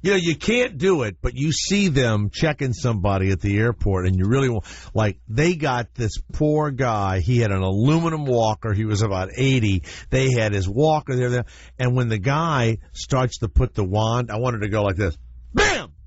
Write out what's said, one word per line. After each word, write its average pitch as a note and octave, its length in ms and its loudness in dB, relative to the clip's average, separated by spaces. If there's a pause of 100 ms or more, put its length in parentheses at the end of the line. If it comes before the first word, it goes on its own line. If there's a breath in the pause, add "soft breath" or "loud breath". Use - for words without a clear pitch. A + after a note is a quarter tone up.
You F3+ 100 0
know, G3 60 4
you E3+ 180 0
can't A#3 420 0
do F3 240 2
it, G#2 200 -4
but B2+ 140 -4
you C#3+ 160 -2
see G3+ 360 0
them A#2 440 2
checking D3 400 -2
somebody G2 600 0
at F#2+ 100 0
the G2+ 160 0
airport, G#2+ 480 0
and F#2 100 2
you F#2 120 2
really C3+ 200 2
want, A2+ 180 -2 (280 loud breath)
like, G#2+ 340 0
they D3 280 0
got C3 400 -4
this A2+ 220 -4 (160)
poor D3+ 360 0
guy. A2 500 0
He A#2+ 200 2
had A2+ 120 2
an F#2+ 120 0
aluminum D3 640 2
walker. A2+ 480 0
He G#2+ 120 0
was G#2+ 160 0
about F#2+ 340 0
eighty. A2+ 480 2 (280 loud breath)
They C3 200 2
had A2 220 2
his F#2+ 160 -2
walker C#3+ 460 0
there, B2 140 0
there. B2 160 -2 (340 loud breath)
And B2+ 160 0
when B2+ 140 2
the A2 100 0
guy C3+ 580 0 (160)
starts - 460 -2
to A2+ 100 -4
put - 240 2
the G#2+ 100 -2
wand, A2 480 0
I G#2 60 -6
wanted A#2+ 240 -2
to G#2 80 -2
go G#2+ 140 0
like G2 140 0
this. F#2 200 0 (360)
Bam! F#4+ 400 0 (140)